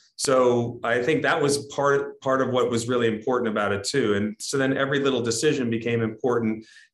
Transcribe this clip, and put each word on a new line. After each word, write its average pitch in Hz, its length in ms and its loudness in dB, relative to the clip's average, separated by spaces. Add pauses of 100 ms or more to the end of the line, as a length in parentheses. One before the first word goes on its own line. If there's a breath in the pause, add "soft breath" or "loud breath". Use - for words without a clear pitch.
(160 soft breath)
So 123 680 2
I 123 200 0
think 147 200 0
that 143 180 0
was 143 260 0
part, 139 540 0
part 131 200 0
of 120 100 0
what 120 200 2
was 117 180 -2
really 120 180 0
important 113 440 0
about 104 220 0
it 98 120 -4
too. 113 300 0
And 104 240 -2
so - 180 -6
then 135 180 2
every 139 260 0
little 131 200 0
decision 120 480 0
became 117 320 -2
important 110 640 -2 (300 loud breath)